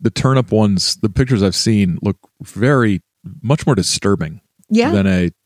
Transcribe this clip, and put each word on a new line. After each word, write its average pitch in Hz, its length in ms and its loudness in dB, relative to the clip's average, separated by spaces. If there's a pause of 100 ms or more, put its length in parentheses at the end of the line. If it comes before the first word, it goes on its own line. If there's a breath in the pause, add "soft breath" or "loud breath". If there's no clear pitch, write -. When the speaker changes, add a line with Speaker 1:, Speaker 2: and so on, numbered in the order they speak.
Speaker 1:
the 113 100 0
turnip 131 420 0
ones, 104 440 2
the 110 140 -2
pictures 127 320 0
I've 95 140 2
seen, 101 460 0
look 101 140 -2 (260)
very, 113 580 0 (420)
much 131 240 -2
more 147 80 2
disturbing 95 640 -2 (280)
Speaker 2:
Yeah. 233 240 2
Speaker 1:
than 98 140 2
a, 95 240 0 (160)